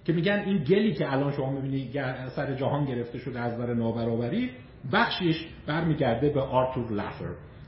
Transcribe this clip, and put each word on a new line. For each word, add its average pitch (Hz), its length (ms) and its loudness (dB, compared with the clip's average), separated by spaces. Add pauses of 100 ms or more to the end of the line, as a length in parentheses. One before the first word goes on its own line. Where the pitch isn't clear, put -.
که 175 80 2
می‌گن: 190 320 2
«این 196 120 2
گلی 190 360 4
که 143 200 -2
الان 139 180 2
شما 135 200 -2
می‌بینید 135 400 -2
گ-، 127 440 -4
سر 135 200 -2
جهان 139 300 2
گرفته 120 320 -4
شده 120 220 -6
از 120 140 -2
نظر 120 200 -2
نابرابری، 117 760 0 (440)
بخشیش 185 540 2 (200)
برمیگرده 147 600 2
به 131 120 2
آرتور 127 500 0
لافر.» 95 420 -4 (340)